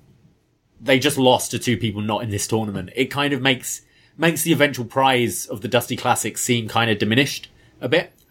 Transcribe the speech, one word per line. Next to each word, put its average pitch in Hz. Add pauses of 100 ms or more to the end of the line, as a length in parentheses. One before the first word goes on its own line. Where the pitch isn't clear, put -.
(800)
they 131
just 147
lost 127
to 117
two 120
people 104
not 107
in 113
this -
tournament. 101
It 131
kind 143
of 127
makes, 131 (360)
makes 160
the 165
eventual 131
prize 123
of -
the 120
Dusty 120
Classic 113
seem 117
kind 113
of 104
diminished 117 (300)
a 135
bit. - (200)